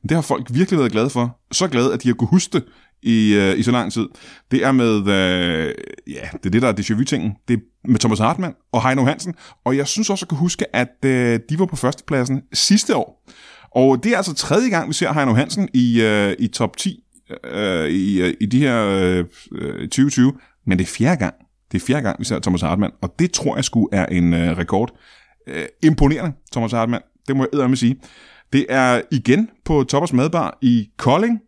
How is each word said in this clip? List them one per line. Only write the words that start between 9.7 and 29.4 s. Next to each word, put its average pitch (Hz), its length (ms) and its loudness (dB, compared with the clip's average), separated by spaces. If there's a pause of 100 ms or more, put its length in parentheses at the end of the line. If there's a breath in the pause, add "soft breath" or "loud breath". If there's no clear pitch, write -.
jeg 139 100 -2
synes 214 220 -4
også, 190 160 -4
at - 60 -8
jeg 147 60 -2
kan - 0 -
huske, 175 380 -2
at, 123 300 -2
øh, 123 340 2 (100)
de 156 100 -2
var 190 60 2
på 165 100 -8
førstepladsen 131 680 -4 (120)
sidste 196 420 2
år. - 280 -4 (520 loud breath)
Og 131 280 4
det 226 100 2
er 214 40 2
altså 185 160 -4
tredje 220 360 0
gang, 175 180 -2
vi 151 60 -4
ser - 200 -2
Heino 139 200 2
Hansen 107 400 0
i, 120 280 4
øh, 104 380 2
i 117 80 0
top - 300 -4
ti, - 260 -6 (500)
øh, 92 360 -2
i, 92 320 0
øh, 90 200 0
i 110 40 2
de 120 140 2
her, 120 260 2
øh, 90 400 0 (260 loud breath)
øh, - 360 -8
tyve 139 220 2
tyve. 131 240 4 (340 loud breath)
Men 92 120 2
det - 40 0
er - 40 -4 (100)
fjerde 147 200 2
gang, 104 160 -4 (380)
det 95 100 -2
er - 40 -14
fjerde 143 160 0
gang, 104 180 -4
vi - 60 -4
ser 92 140 -4
Thomas 90 220 0
Hartmann, 90 400 -2
og - 180 -8
det 175 120 2
tror - 240 -2
jeg 131 100 -4
sgu 110 260 0
er 95 140 0
en, 87 280 2
øh, 85 240 0
rekord. 98 320 -2 (580 soft breath)
Øh, 85 180 -8 (180)
imponerende, 151 480 4 (200)
Thomas 113 200 -4
Hartmann. 117 320 -2 (240)
Det 135 80 -2
må 135 80 2
jeg - 100 -2
eddermame 131 220 2
sige. 123 200 2 (580 loud breath)
Det 135 160 2
er 127 320 2 (100)
igen 147 380 2 (160)